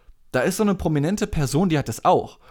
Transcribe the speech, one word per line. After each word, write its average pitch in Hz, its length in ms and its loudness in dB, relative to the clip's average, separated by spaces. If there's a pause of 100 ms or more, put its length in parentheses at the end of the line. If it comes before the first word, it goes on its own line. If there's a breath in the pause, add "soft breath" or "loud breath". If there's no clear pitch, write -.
(320)
da 127 80 2
ist 160 160 0
so 214 80 0
eine 202 100 2
prominente 165 540 -2
Person, 151 400 0
die 156 100 2
hat 131 100 -4
das - 160 -8
auch - 360 0 (100)